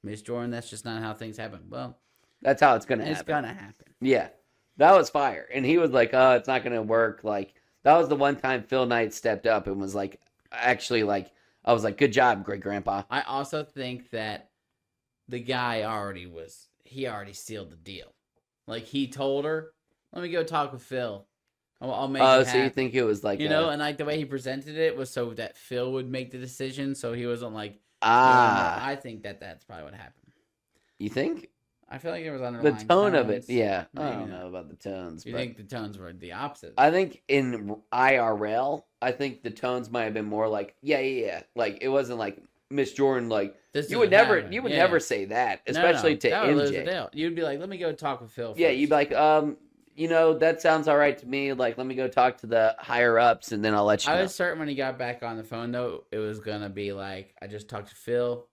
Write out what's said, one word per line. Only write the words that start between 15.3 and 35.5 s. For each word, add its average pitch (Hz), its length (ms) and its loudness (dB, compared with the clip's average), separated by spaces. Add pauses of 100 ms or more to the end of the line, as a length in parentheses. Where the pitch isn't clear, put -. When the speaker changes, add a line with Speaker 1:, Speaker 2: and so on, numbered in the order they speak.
Speaker 1:
guy 120 420 -4
already 101 440 -8
was, 82 420 -18 (160)
he 131 240 -10
already 101 240 -12
sealed 101 400 -14
the 85 40 -20
deal. 85 380 -18 (540)
Like, 113 160 -10
he 139 240 -4
told 139 380 -4
her, 156 260 -6 (400)
"Let 175 100 -12
me 175 60 -8
go 165 160 -2
talk 151 280 -4
with 127 120 -16
Phil." 117 420 -8 (540)
I'll, 127 120 -8
I'll 131 160 -4
make 135 140 0
Speaker 2:
Oh, 131 180 8
Speaker 1:
it 127 60 4
Speaker 2:
so 123 100 0
you 131 80 6
Speaker 1:
happen. 131 100 -2
Speaker 2:
think 127 200 -2
it 127 100 2
was 107 180 0
like 101 180 -2
Speaker 1:
You 151 60 -2
Speaker 2:
a 151 40 -2
Speaker 1:
know, 160 200 2
and, 147 100 -4
like, 147 180 -4
the 151 60 -6
way 151 140 -2
he 156 60 -4
presented 135 520 -8
it 160 200 0
was 131 140 -8
so 120 240 -6
that 107 220 -10
Phil 127 360 -6
would 131 180 -6
make 127 220 -8
the 127 60 -14
decision, 135 560 -8
so 123 180 -8
he 120 140 -6
wasn't 120 280 -6
like, 107 240 -12 (240)
Speaker 2:
Ah. 113 800 6
Speaker 1:
"No, 120 60 -6
no, 139 60 -4
I 143 40 -6
think 113 280 -16
that 101 160 -12
that's 87 240 -18
probably 82 200 -18
what 73 100 -18
happened." - 380 -20 (680)
Speaker 2:
You 104 100 -8
think? 135 420 -4 (380)
Speaker 1:
I - 100 -16
feel 165 120 -8
like 170 120 -10
there 160 100 -10
was 131 100 -8
Speaker 2:
The 123 60 -6
Speaker 1:
underlying 120 400 0
Speaker 2:
tone 190 260 6
of 120 160 2
it, 101 160 0
Speaker 1:
tones. - 40 -16
Speaker 2:
yeah. 101 340 0 (120)
I - 60 -10
Speaker 1:
Maybe 135 140 -4
Speaker 2:
don't 95 140 -10
Speaker 1:
not. 90 100 -14
Speaker 2:
know 90 80 -12
about 90 200 -12
the - 80 -20
tones, 90 480 -12
Speaker 1:
You - 80 -12
Speaker 2:
but 120 60 -6
Speaker 1:
think 123 180 -8